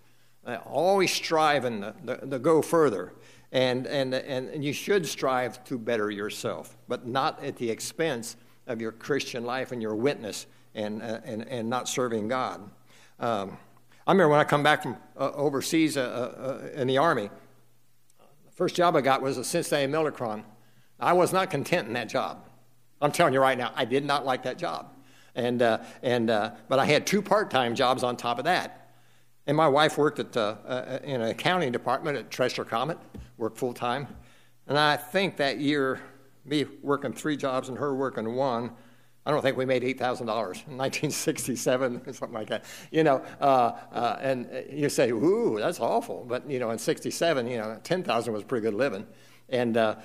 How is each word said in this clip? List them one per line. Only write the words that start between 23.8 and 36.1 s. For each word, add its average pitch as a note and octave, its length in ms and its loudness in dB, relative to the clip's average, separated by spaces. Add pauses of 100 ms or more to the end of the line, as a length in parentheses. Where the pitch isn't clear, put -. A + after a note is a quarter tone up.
did C3+ 200 0
not C#3+ 200 0
like C3 180 -2
that B2 140 -6
job. E3 360 -8 (420)
And, B2 260 2
uh, A2+ 180 4 (220)
and, A#2+ 280 2
uh, G#2+ 220 2 (180)
but C3+ 100 4
I C3 60 4
had C#3+ 220 4
two G3+ 140 2
part-time C3+ 540 2
jobs B2+ 280 2
on B2 120 0
top A#2+ 220 -2
of C3 80 -4
that. - 460 -2 (540)
And D3 120 0
my D#3+ 100 6
wife D3 300 4
worked D3 220 2
at, - 180 -4
uh, G#2+ 180 0 (100)
uh, B2+ 380 -6
in C3+ 160 -4
an A2+ 100 0
accounting D#3+ 420 0
department C3+ 460 -2
at - 120 -10
Treasure B2+ 340 -2
Comet, C#3 340 -4 (400)
worked A2 200 -4
full-time. B2 500 -4 (600)
And C3+ 100 0
I D3 180 4
think F#3+ 420 -2
that C3+ 220 0
year, C#3 400 0 (460)